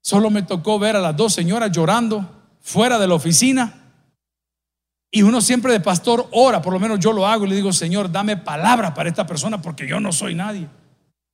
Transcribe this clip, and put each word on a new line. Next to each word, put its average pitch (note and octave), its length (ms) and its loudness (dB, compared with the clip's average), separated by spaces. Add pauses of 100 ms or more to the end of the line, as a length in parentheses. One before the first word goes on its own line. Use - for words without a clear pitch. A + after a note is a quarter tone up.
Solo G#3+ 260 2
me G#3 140 0
tocó G3+ 340 -2
ver G#3 200 0
a - 20 2
las D#3+ 160 -2
dos G#3 180 0
señoras G3 380 -2
llorando G3+ 580 0 (300)
fuera A#3 400 2
de G3 80 2
la F3+ 60 4
oficina. A3+ 800 0 (1160)
Y G#3 100 2
uno A3+ 180 6
siempre B3 320 0
de A3 80 2
pastor A3 540 0
ora, A3+ 280 4
por F#3 120 -4
lo F#3 80 -2
menos G#3+ 180 -2
yo G#3+ 140 2
lo F#3+ 120 0
hago, G#3+ 200 0
y F#3+ 60 -2
le G3 40 0
digo: G3 160 0
"Señor, F3+ 400 -2
dame G3+ 240 -2
palabra F3 580 0
para D#3 140 -4
esta E3+ 180 -4
persona F3+ 360 -6
porque D3+ 260 -12
yo E3 140 -4
no G3 100 -4
soy F3 240 -4
nadie". F#3+ 320 -8 (680)